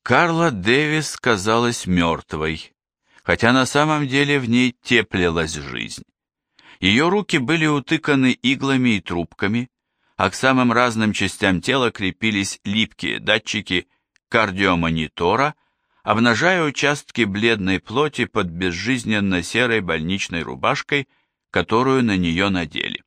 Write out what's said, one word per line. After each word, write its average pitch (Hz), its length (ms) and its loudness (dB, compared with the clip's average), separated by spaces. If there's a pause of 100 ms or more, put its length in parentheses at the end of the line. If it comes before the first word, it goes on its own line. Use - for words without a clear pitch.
Карла 165 480 2
Дэвис 143 680 0
казалась 117 680 0
мёртвой, 80 880 -2 (500)
хотя 113 300 2
на 131 140 2
самом 151 400 0
деле 143 320 0
в 123 100 -4
ней 123 320 2
теплилась 85 720 0
жизнь. 64 480 -10 (800)
Её 120 320 4
руки 196 260 0
были 156 300 0
утыканы 143 640 0
иглами 127 680 0
и - 20 -2
трубками, 98 680 -4 (480)
а 95 140 2
к - 40 -14
самым 131 360 2
разным 113 420 2
частям 95 480 0
тела 123 300 0
крепились 98 720 -4
липкие 98 560 -4
датчики 98 680 -2 (420)
кардиомонитора, 92 1200 0 (480)
обнажая 120 600 2
участки 143 640 -2
бледной 101 540 0
плоти 127 460 -4
под 98 220 -4
безжизненно 95 960 -2
серой 117 380 0
больничной 85 600 -4
рубашкой, 107 680 -4 (440)
которую 123 520 2
на 104 140 2
неё 90 320 0
надели. 82 580 -4